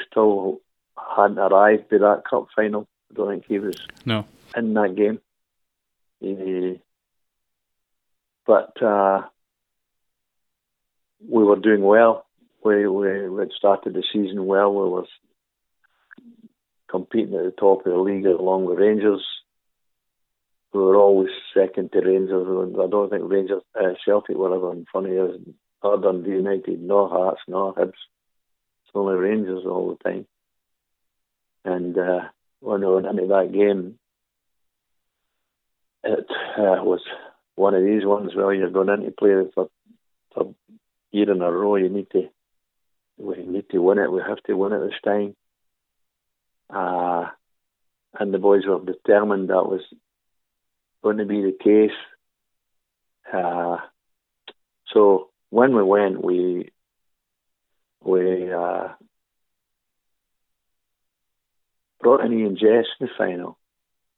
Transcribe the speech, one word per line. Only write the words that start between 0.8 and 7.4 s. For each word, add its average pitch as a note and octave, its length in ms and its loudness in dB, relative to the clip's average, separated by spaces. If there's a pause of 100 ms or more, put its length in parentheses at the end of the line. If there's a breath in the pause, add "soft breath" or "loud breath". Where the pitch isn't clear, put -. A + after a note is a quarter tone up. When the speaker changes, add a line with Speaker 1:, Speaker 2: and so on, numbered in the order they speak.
Speaker 1:
hadn't G2+ 240 2
arrived G2+ 500 4
by G#2 100 4
that G#2 300 4
cup - 240 -4
final. G#2+ 360 -4 (200)
I - 60 -20
don't G2+ 140 -4
think G2 180 -8
he G#2 120 -2
was G2 160 -6 (300)
Speaker 2:
No. A2 200 -4 (280)
Speaker 1:
in A2+ 200 -4
that G2+ 240 -2
game. G#2+ 240 0 (1000)
He, F#2 600 -6 (1600)